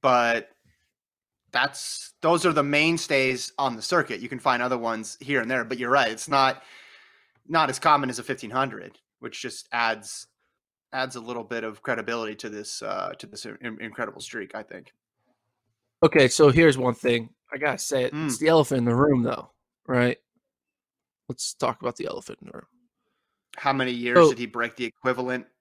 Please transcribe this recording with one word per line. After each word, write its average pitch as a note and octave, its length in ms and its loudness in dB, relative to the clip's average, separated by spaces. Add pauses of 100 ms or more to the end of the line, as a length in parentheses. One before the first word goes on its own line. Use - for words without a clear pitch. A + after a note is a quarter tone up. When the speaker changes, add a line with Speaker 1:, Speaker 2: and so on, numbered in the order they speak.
Speaker 1:
But A#2 480 2 (1000)
that's, - 720 -4
those E3 240 2
are E3+ 80 4
the D3 100 2
mainstays C#3+ 920 0
on C3 180 -2
the A2 60 -14
circuit. C3+ 380 -2
You A#2+ 100 -10
can C3 100 -10
find B2 220 0
other B2 160 -2
ones A2+ 420 -6
here C3+ 220 -2
and A2+ 80 -6
there, B2+ 160 -2
but A#2+ 140 -8
you're A#2+ 100 -4
right. B2+ 220 4
It's A2+ 160 -10
not, C3+ 360 2 (840)
not D#3+ 220 2
as C3 100 -6
common C#3+ 300 4
as A#2+ 100 -8
a A#2 40 -12
fifteen A#2+ 280 -8
hundred, A2+ 480 -6 (200)
which A#2 220 -14
just - 300 -12
adds, A2+ 560 -4 (680)
adds C3 220 -6
a A#2+ 60 -12
little A#2+ 220 -10
bit A2+ 200 -8
of G#2+ 180 -10
credibility A2+ 540 -6
to A2 140 -12
this, G#2 320 -12
uh, F#2+ 380 -6
to - 80 -18
this G#2+ 180 -16
in-, A2+ 360 -12
incredible G#2+ 400 -10
streak, G#2+ 340 -12
I G#2+ 80 -10
think. F2+ 300 -20 (1120)
Speaker 2:
Okay, D#3 240 6
so D3 220 8
here's C#3+ 280 6
one B2+ 160 0
thing. A#2 360 -2 (220)
I - 60 -10
gotta C3+ 220 -2
say C3 240 -2
it. B2 100 -2
It's D3 240 -4
Speaker 1:
Mm. - 20 -10
Speaker 2:
the D#3 80 2
elephant D#3 320 4
in A#2 60 0
the A#2 100 2
room, C3+ 280 4
though, - 280 -6 (360)
right? B2 300 2 (1120)
Let's - 280 -8
talk A#2+ 260 -4
about B2 160 -6
the - 80 -8
elephant - 360 -12
in - 60 -20
the - 60 -20
room. - 140 -18 (920)
Speaker 1:
How C#3 160 -2
many C3 180 -2
years A#2+ 260 2
Speaker 2:
So D#3+ 120 10
Speaker 1:
did B2 100 -2
he B2 60 -6
break A#2+ 300 -6
the B2 100 -8
equivalent B2+ 600 -4 (140)